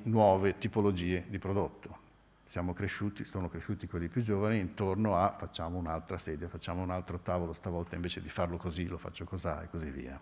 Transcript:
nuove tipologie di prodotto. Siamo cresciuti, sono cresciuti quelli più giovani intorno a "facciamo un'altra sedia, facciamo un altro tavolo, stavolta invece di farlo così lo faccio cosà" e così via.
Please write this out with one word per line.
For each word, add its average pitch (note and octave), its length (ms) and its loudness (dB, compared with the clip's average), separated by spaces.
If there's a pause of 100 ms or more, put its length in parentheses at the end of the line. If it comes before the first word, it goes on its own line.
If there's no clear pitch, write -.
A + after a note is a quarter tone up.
nuove G2+ 540 6
tipologie F#2 720 2
di G2 100 -4
prodotto. - 600 -2 (420)
Siamo F2+ 300 -2
cresciuti, G2+ 520 -2
sono F#2 240 -2
cresciuti F2+ 380 -6
quelli E2+ 200 -2
più A#2+ 140 0
giovani G#2+ 380 4
intorno F#2+ 580 2
a F2+ 180 6
"facciamo F2 440 -4
un'altra E2 400 -2
sedia, D#2+ 280 -4
facciamo F2 360 -4
un F2+ 80 -2
altro F2+ 280 -4
tavolo, F2+ 320 0
stavolta E2+ 440 -4
invece F2 260 -2
di D#2+ 80 -10
farlo E2+ 280 0
così F2 280 -2
lo F2+ 140 -4
faccio - 260 -8
cosà" E2 380 -2
e - 60 -12
così D#2+ 200 -4
via. C2+ 320 -8